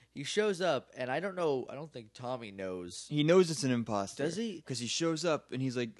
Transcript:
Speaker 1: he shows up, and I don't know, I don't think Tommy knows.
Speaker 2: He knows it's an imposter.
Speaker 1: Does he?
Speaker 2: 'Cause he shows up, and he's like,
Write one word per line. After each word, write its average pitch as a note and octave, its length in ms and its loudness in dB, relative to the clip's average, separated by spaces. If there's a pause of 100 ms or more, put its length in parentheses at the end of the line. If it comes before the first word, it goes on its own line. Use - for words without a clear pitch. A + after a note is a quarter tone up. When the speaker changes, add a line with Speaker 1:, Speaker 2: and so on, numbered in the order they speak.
(140)
Speaker 1:
he D3 100 -10
shows G3+ 360 0
up, D#3 380 0
and B2+ 140 -4
I C#3 80 0
don't F#3+ 160 -4
know, D3+ 340 0
I A2+ 60 -10
don't D3 180 -12
think A2 200 -16
Tommy B2 380 -6
knows. F#2 580 -6
Speaker 2:
He D3 140 4
knows E3+ 280 8
it's B2 120 -4
an C3 80 4
imposter. A2 520 0
Speaker 1:
Does D#3+ 140 -2
he? G#3+ 240 -4
Speaker 2:
'Cause A#2+ 180 -6
he A#2+ 80 -4
shows D#3+ 360 0
up, D#3 280 0
and B2+ 100 -2
he's C3 160 -2
like, A#2+ 220 0